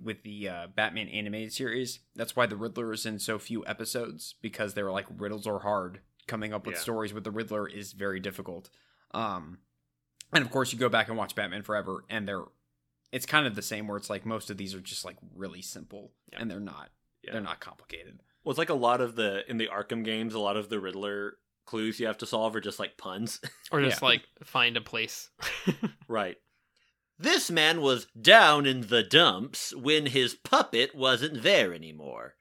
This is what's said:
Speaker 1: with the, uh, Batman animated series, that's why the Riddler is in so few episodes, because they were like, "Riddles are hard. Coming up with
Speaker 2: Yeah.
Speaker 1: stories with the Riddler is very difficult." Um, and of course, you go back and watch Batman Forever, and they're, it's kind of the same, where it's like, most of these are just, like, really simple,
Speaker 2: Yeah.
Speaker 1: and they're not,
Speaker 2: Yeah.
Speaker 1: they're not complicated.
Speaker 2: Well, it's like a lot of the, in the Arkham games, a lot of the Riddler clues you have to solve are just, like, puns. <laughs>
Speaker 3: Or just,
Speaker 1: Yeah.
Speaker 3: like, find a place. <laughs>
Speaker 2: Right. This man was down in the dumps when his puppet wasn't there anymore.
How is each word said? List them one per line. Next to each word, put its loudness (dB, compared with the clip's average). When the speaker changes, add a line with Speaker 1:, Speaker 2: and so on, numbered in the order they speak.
Speaker 1:
with -8
the, -10
uh, -6
Batman -2
animated -6
series, -4
that's -6
why 6
the -4
Riddler -6
is -6
in -4
so -2
few -8
episodes, -8
because -6
they -2
were -2
like, -4
"Riddles -6
are -2
hard. -2
Coming -6
up -6
with -6
Speaker 2:
Yeah. -6
Speaker 1:
stories -4
with -8
the -6
Riddler -4
is -14
very -4
difficult." -8
Um, -6
and 4
of -6
course, 0
you -6
go 4
back 4
and -6
watch -4
Batman -4
Forever, -4
and -4
they're, -6
it's -6
kind 4
of -2
the -6
same, -6
where -4
it's -8
like, -6
most -6
of -8
these -8
are -12
just, -10
like, -12
really -12
simple, -16
Speaker 2:
Yeah. -10
Speaker 1:
and -6
they're -8
not, -12
Speaker 2:
Yeah. -14
Speaker 1:
they're -6
not -6
complicated. -18
Speaker 2:
Well, -4
it's -2
like 0
a 0
lot 4
of -2
the, 0
in -4
the -2
Arkham -4
games, -4
a -4
lot 0
of -4
the -4
Riddler -6
clues -4
you 0
have -4
to -8
solve 0
are -2
just, -6
like, -6
puns. -8
<laughs> -18
Speaker 3:
Or 2
just, 2
Speaker 1:
Yeah. 4
Speaker 3:
like, 4
find 2
a -2
place. -6
<laughs> -4
Speaker 2:
Right. -2
This 2
man 6
was 4
down 10
in 0
the 6
dumps 6
when 2
his 2
puppet 2
wasn't 2
there 6
anymore. -12